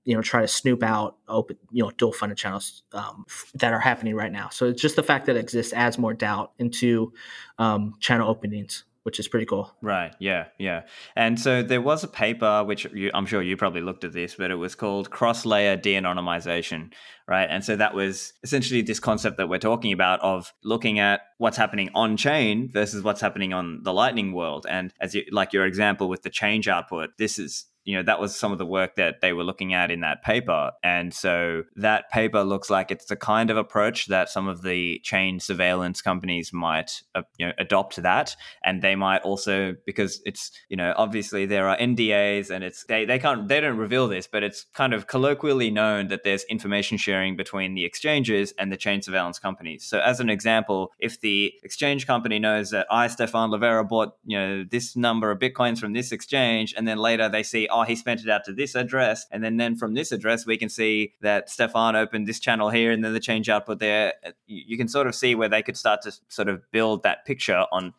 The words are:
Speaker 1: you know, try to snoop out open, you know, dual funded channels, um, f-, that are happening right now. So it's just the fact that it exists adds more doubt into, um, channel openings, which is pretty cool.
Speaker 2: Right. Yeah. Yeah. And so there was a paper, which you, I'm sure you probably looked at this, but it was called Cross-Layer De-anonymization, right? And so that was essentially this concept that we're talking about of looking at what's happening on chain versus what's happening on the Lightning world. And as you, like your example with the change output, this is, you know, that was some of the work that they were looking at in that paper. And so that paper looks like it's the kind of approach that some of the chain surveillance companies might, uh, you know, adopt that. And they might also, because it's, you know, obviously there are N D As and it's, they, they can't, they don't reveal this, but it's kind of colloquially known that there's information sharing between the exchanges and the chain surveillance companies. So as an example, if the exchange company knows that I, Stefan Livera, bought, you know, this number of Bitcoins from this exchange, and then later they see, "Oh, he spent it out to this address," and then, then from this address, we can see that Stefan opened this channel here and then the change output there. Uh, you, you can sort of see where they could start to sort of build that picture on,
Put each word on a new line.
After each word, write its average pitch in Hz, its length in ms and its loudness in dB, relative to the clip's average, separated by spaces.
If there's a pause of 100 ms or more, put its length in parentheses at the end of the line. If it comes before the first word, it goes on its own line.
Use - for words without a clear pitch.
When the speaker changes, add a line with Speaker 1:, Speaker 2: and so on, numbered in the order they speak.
Speaker 1:
you 120 100 2
know, 110 60 2
try 117 200 2
to 107 60 4
snoop 120 360 2
out 107 340 0 (100)
open, 110 300 -2 (140)
you 117 120 0
know, 101 140 -2
dual 113 160 2
funded 104 240 -4
channels, - 460 -6 (100)
um, 101 340 -10
f-, - 280 -16
that 120 180 2
are 113 60 2
happening 113 340 2
right 107 180 -2
now. 101 180 -8
So - 180 0
it's 123 140 -2
just 151 140 4
the 151 80 2
fact 135 220 2
that 127 100 4
it 117 40 2
exists 113 340 -2
adds 120 240 2
more 113 160 0
doubt 104 460 -2
into, 117 520 2 (460)
um, 107 420 0
channel 117 300 2
openings, 104 540 -6 (200)
which - 160 -6
is 107 100 -6
pretty 113 160 0
cool. 101 360 -4
Speaker 2:
Right. 92 380 -2
Yeah. 92 280 -2 (120)
Yeah. 90 220 -2 (340)
And 113 240 2
so 127 240 2
there 123 180 2
was 151 220 0
a - 60 -10
paper, 107 560 2
which 101 260 -4
you, 98 220 -4
I'm 98 120 0
sure 98 160 0
you 90 140 0
probably 90 240 0
looked 90 240 -6
at 85 80 -8
this, 87 240 -6
but 92 160 -4
it 90 40 -2
was 90 200 -6
called 101 360 -4
Cross-Layer 107 640 2
De-anonymization, 87 1120 -2 (340)
right? 92 240 2
And 95 140 -2
so 104 140 0
that 107 160 4
was 98 400 -4 (100)
essentially 127 380 2
this 110 180 -4
concept 110 380 0
that 92 100 0
we're 90 120 0
talking 113 340 0
about 92 260 4
of 92 420 -2
looking 110 380 0
at 101 220 4 (160)
what's 113 180 2
happening 104 400 0
on 110 220 4
chain 127 520 2
versus 104 320 -2
what's 104 200 0
happening 98 320 -2
on 87 300 -6
the 92 100 0
Lightning 107 400 2
world. 80 360 -4
And 92 300 -4
as 92 160 -4
you, 101 160 -2
like 98 220 0
your 98 120 4
example 98 440 2
with 92 140 -6
the 85 60 -8
change 107 380 0
output, 87 500 -2
this 107 220 -2
is, 76 260 -10 (200)
you 98 100 -4
know, 92 80 -2
that 87 160 2
was 101 160 -4
some 104 160 -2
of 95 60 -2
the 90 80 -4
work 92 320 0
that 85 240 0
they 92 100 2
were 87 140 -2
looking 92 280 -4
at 87 180 2
in 85 100 -4
that 78 200 -4
paper. 101 500 0 (120)
And 87 300 0
so 85 500 0 (140)
that 107 340 2
paper 110 320 2
looks 98 260 -2
like 95 220 2
it's - 140 -6
the 101 100 -6
kind 110 340 2
of 110 60 0
approach 107 520 0
that 92 200 2
some 95 220 -4
of 87 120 -8
the 90 440 -2
chain 95 340 0
surveillance 90 600 0
companies 90 500 -2
might, 82 500 -2 (140)
uh, 92 60 -2 (160)
you 87 80 -4
know, 87 120 -4
adopt 95 460 0
that. 98 320 2 (260)
And 92 200 0
they 196 160 4
might 95 240 4
also, 98 640 0
because 98 400 -4
it's, - 260 -8 (160)
you 98 80 -8
know, 90 220 0
obviously 104 480 0
there 98 240 2
are 98 80 2
N 120 180 2
D 110 160 2
As 101 400 2
and 92 100 -6
it's, 92 280 -10
they, 110 160 0
they 127 140 2
can't, 127 280 0
they 143 140 2
don't 135 160 0
reveal 117 320 2
this, 92 180 -4
but 104 160 -2
it's 101 300 -6
kind 131 200 0
of 104 140 -4
colloquially 135 640 2
known 104 380 2
that 98 160 -4
there's 98 240 2
information 104 480 -2
sharing 95 400 0
between 95 360 -4
the 90 120 -2
exchanges 113 760 0
and 98 100 -2
the 95 60 -4
chain 101 260 -2
surveillance 90 380 -2
companies. 87 460 -8
So 104 160 0
as 123 180 2
an 120 100 0
example, 107 720 0
if 110 220 -6
the 101 320 0 (100)
exchange 143 420 -2
company 117 320 0
knows 107 340 0
that 98 200 0
I, 117 160 4
Stefan 113 420 0
Livera, 110 380 2
bought, 110 380 0
you 104 120 -4
know, 95 320 -2
this 120 280 -4
number 113 340 2
of 95 80 -2
Bitcoins 123 400 0
from 107 140 -4
this 123 180 -4
exchange, 113 640 0
and 113 100 -2
then 110 120 0
later 110 320 2
they 110 140 0
see, 110 280 -2
"Oh, 117 120 4
he 117 120 0
spent 117 260 -4
it 110 80 -2
out 104 160 2
to 98 80 -10
this 135 220 -4
address," 123 560 0
and 110 120 -6
then, 113 140 0
then 117 180 0
from 113 180 -4
this 151 180 -2
address, 117 340 0
we 113 120 2
can 110 120 -4
see 107 520 0
that 104 280 2
Stefan 113 460 2
opened 107 320 0
this 110 120 -6
channel 110 300 2
here 117 220 4
and 110 120 0
then 110 100 -2
the 113 60 -2
change 113 300 -2
output 104 300 0
there. 104 340 2 (120)
Uh, 85 60 -12 (160)
you, 101 200 -14
you 113 100 -6
can 120 100 0
sort 135 180 2
of 120 80 0
see 123 220 2
where 110 140 2
they 107 120 4
could - 160 -8
start 104 260 2
to 104 80 -6 (160)
sort 101 220 -2
of 92 120 -2 (100)
build 110 320 2
that - 220 0
picture 92 460 0
on, 92 280 -4